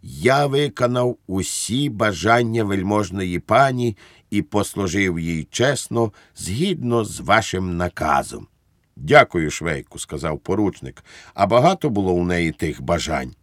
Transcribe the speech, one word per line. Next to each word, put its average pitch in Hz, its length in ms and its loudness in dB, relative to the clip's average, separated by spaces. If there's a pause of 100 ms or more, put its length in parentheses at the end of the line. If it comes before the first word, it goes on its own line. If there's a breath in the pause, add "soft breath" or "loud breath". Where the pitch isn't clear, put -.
я 135 440 0
виконав 123 680 0 (100)
усі 101 600 -2
бажання 113 760 2
вельможної 98 720 0
пані 123 580 2 (340 loud breath)
і 104 120 0
послужив 95 760 -2
їй 82 320 -4
чесно, - 640 0 (240 soft breath)
згідно 120 680 -2
з 90 160 -10
вашим 95 560 0
наказом». 78 720 -2 (500)
«Дякую, 87 540 4
Швейку», — 78 480 -6
сказав 76 400 -6
поручник. 95 680 -4 (300 loud breath)
«А 98 120 4
багато 143 440 4
було 98 220 2
у 87 120 2
неї 87 280 2
тих 73 300 -6
бажань?» 69 600 -2